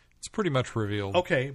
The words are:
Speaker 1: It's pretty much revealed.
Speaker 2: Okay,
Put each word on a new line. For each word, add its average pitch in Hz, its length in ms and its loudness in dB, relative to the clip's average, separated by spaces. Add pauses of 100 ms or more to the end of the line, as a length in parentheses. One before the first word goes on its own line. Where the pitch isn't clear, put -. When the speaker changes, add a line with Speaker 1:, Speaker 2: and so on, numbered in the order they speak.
(200)
Speaker 1:
It's - 100 -14
pretty 202 200 0
much 131 260 0
revealed. 101 420 0
Speaker 2:
Okay, 147 380 0